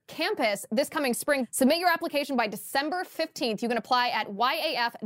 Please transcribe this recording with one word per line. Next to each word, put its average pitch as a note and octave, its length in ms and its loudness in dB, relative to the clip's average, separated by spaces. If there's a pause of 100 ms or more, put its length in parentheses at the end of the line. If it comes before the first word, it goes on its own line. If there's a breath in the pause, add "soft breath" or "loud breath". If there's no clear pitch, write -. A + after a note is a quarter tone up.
campus D4+ 640 0
this C4 180 2
coming C#4 240 0
spring, C4+ 380 0
submit C#4+ 280 4
your F4+ 100 4
application D4 460 0
by A#3 120 2
December C#4+ 580 -4
fifteenth. D4 580 -4
You A#3 60 0
can A#3 80 0
apply B3 320 2
at A3 220 -4
Y A#3 240 0
A D#4 220 -2
F A#3+ 180 -2 (100)